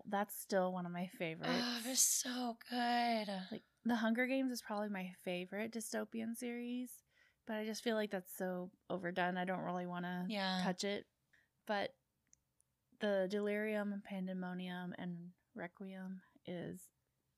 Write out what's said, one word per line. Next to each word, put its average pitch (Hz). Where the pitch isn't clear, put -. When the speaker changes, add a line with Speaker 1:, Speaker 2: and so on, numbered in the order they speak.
Speaker 1:
that's 208
still 185
one 180
of 175
my 175
favorites. 165
Speaker 2:
Oh, 240
they're 254
so 247
good. 240
Speaker 1:
Like, -
The 233
Hunger 226
Games 262
is 233
probably 208
my 185
favorite 190
dystopian 226
series, 240
but 220
I 214
just 220
feel 226
like 214
that's 185
so 185
overdone. 180
I 180
don't 180
really 180
wanna 180
Speaker 2:
Yeah. 190
Speaker 1:
touch 185
it. 202
But 202
the 196
Delirium 208
and 202
Pandemonium 180
and 175
Requiem 190
is 175